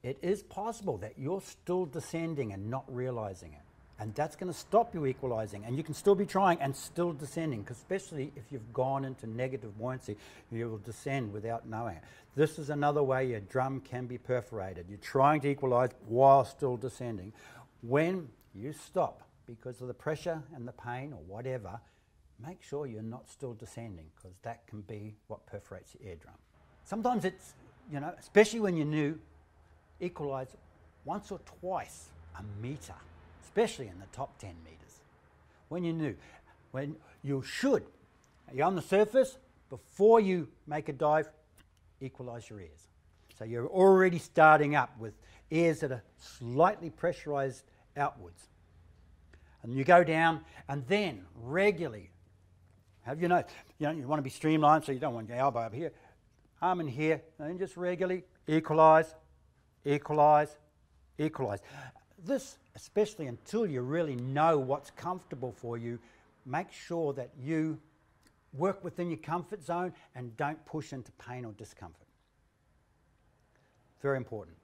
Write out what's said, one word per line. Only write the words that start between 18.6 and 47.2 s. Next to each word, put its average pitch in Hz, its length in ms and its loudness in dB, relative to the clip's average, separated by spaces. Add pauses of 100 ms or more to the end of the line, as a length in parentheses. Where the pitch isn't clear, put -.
stop - 500 -4 (220)
because 123 380 -16
of 127 60 -10
the 120 60 -10
pressure 156 480 -6 (120)
and 120 120 -12
the 147 60 -12
pain 127 400 -10
or 90 120 -16
whatever, 113 540 -10 (600)
make 160 240 -16
sure 143 240 -8
you're 110 160 -10
not 113 260 -12
still 123 240 -12
descending, 107 640 -16
'cause 92 240 -20
that 113 260 -14
can 107 140 -16
be 104 340 -14 (120)
what - 180 -16
perforates - 500 -16
your - 140 -18
eardrum. - 300 -18 (460)
Sometimes 220 420 -2
it's, - 280 -8 (360)
you 143 100 -6
know, 151 180 -8
especially 214 420 4
when 185 180 2
you're 147 80 0
new, 151 340 0 (800)
equalize 143 560 -6 (480)
once 190 260 -8
or 190 100 -10
twice - 680 -10 (280)
a 90 60 -14 (200)
meter, 131 320 -12 (480)
especially 208 460 -2
in 87 100 -16
the 98 80 -18
top - 320 -12
ten 87 260 -16
meters. - 380 -20 (640)
When 175 160 -6
you're 165 80 -2
new, 151 240 -4 (540)
when 143 260 -8 (260)
you 139 200 -4
should, - 420 0 (680)
you're 135 120 0
on 185 120 2
the 160 60 -4
surface, 214 540 4 (320)
before 214 520 6
you 185 300 0 (160)
make 151 220 -6
a 151 40 -6
dive, 151 380 2 (720)
equalize 123 480 -14
your 104 120 -16
ears. 76 280 -20 (480)
So 110 80 -12
you're 120 240 -4
already 185 500 8
starting 151 560 8
up 127 240 0
with 107 160 -12 (360)
ears 160 300 2
that 135 120 -4
are 117 120 -10 (120)
slightly 156 720 0
pressurized 143 760 -4 (320)